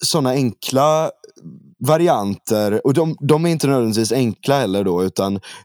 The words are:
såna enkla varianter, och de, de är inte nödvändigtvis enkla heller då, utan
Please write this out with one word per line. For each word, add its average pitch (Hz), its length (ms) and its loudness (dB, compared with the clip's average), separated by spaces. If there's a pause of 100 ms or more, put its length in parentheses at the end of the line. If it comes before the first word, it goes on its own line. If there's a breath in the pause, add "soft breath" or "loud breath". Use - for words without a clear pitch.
såna 139 260 0
enkla 139 840 0 (680)
varianter, 110 1080 0
och 143 60 2
de, 160 260 0
de 151 260 2
är 170 40 2
inte 160 180 -2
nödvändigtvis 113 440 0
enkla 131 480 0
heller 101 240 0
då, 92 200 0
utan 98 360 -2 (260 loud breath)